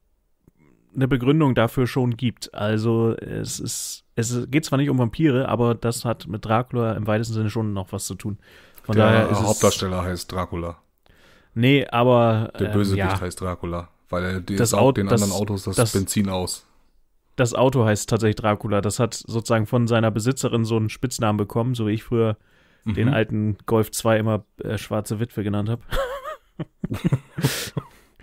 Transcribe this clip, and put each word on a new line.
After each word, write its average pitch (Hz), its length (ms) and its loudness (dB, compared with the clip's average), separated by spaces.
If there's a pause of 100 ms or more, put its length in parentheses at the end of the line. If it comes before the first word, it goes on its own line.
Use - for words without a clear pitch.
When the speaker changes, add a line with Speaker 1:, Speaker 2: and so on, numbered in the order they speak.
(960)
Speaker 1:
eine 131 140 2
Begründung 135 480 4
dafür 117 320 2
schon 123 280 0
gibt. - 380 -6
Also 113 640 0
es 107 420 -8
ist, - 460 -10 (100)
es 120 340 -2
geht 147 160 0
zwar 139 140 -2
nicht 143 120 2
um 131 80 2
Vampire, 131 500 2
aber 117 260 2
das 117 300 -4
hat 113 240 -4
mit 110 160 -8
Dracula 113 480 -2
im 104 160 -6
weitesten 113 260 0
Sinne 110 160 -2
schon 107 220 -4
noch 95 180 -8
was - 160 -8
zu 98 80 -10
tun. 101 240 -8 (460)
Von 110 100 -2
Speaker 2:
Der 107 120 6
Speaker 1:
daher 110 220 6
ist 101 120 2
es 95 40 2
Speaker 2:
Hauptdarsteller 98 600 2
heißt 90 260 -6
Dracula. 87 480 -6 (800)
Speaker 1:
Nee, 131 320 4
aber, 117 720 4
Speaker 2:
Der 101 80 0
Speaker 1:
ähm, 104 60 -6
Speaker 2:
Bösewicht 98 240 2
Speaker 1:
ja. 95 220 0
Speaker 2:
heißt 90 200 -8
Dracula, 87 480 -6 (200)
weil 90 160 -4
er 92 160 -4
die 101 140 -6
Speaker 1:
Das 113 160 2
Speaker 2:
saugt 104 120 2
Speaker 1:
Aut-, 131 160 4
Speaker 2:
den 98 100 2
Speaker 1:
das, 113 120 4
Speaker 2:
anderen 98 220 0
Autos 104 220 -4
das 98 100 -4
Speaker 1:
das 117 180 2
Speaker 2:
Benzin 98 360 0
aus. 90 360 -4 (720)
Speaker 1:
Das 120 200 0
Auto 127 300 4
heißt 107 240 0
tatsächlich 110 280 2
Dracula. 104 440 0
Das 101 200 -2
hat 113 140 0
sozusagen 110 520 -2
von 120 220 2
seiner 113 240 4
Besitzerin 117 520 0
so 113 120 0
einen 110 140 0
Spitznamen 110 480 -2
bekommen, 117 360 -2
so 113 140 -2
wie 104 40 2
ich 110 120 -4
früher 113 320 0 (500)
den 113 220 0
Speaker 2:
Mhm. 139 60 2
Speaker 1:
alten 107 500 0
Golf 110 280 0
zwei 113 260 2
immer, 107 260 -2 (140)
äh, 101 180 -6
schwarze 107 420 -6
Witwe 117 240 -6
genannt 104 280 -2
hab. 117 100 -4 (1120)
<laughs> - 920 -4 (400)